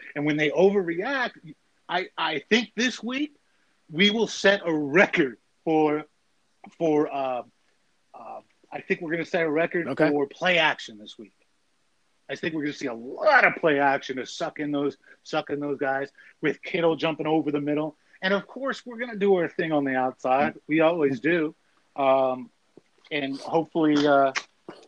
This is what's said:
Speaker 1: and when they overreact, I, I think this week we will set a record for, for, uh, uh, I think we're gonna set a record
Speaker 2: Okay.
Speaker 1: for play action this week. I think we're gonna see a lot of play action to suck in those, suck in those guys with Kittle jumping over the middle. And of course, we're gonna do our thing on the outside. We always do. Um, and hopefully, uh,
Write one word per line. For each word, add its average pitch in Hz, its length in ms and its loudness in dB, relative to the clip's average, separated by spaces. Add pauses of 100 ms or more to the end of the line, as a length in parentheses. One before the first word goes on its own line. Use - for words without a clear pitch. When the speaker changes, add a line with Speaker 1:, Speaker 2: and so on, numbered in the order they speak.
(180)
Speaker 1:
and 147 80 -2
when 151 100 0
they 151 140 0
overreact, 196 840 0 (560)
I, 180 200 -4 (100)
I 160 220 -2 (100)
think 220 260 2
this 240 260 -2
week 269 320 -6 (560)
we 185 200 2
will 208 180 0
set 196 380 2
a 170 80 0
record 147 640 2 (260)
for, 151 400 2 (720)
for, 151 360 0
uh, 131 280 -4 (720)
uh, 113 260 -16 (320)
I - 100 -10
think 185 200 -4
we're 160 100 -6
gonna 165 140 -2
set 170 180 0
a 160 60 0
record 165 400 0
Speaker 2:
Okay. 151 200 2
Speaker 1:
for 143 180 0
play 175 300 0
action 139 400 0
this 104 200 -20
week. 104 160 -20 (960)
I 139 60 -8
think 170 180 -6
we're 156 100 -6
gonna 143 100 -6
see 143 140 -10
a 120 60 -6
lot 180 520 2
of 170 100 2
play 147 240 2
action 139 380 0
to 120 80 -8
suck - 340 -8
in 147 120 -6
those, 143 260 -2 (260)
suck 156 260 -6
in 147 100 -4
those 143 200 -4
guys 135 300 -2 (320)
with - 200 -2
Kittle 170 340 0
jumping 156 320 -4
over 151 240 2
the 147 100 -2
middle. 147 360 -4 (240)
And 190 120 0
of 190 140 -2
course, 254 380 -8
we're 240 140 -14
gonna 240 180 -8
do 196 180 4
our 165 140 2
thing 165 220 -4
on 147 120 2
the 135 120 -2
outside. 127 580 0 (140)
We 160 140 2
always 156 380 2
do. 160 360 0 (400)
Um, 131 540 2 (600)
and 139 280 -4
hopefully, 151 680 2
uh, 139 280 4 (540)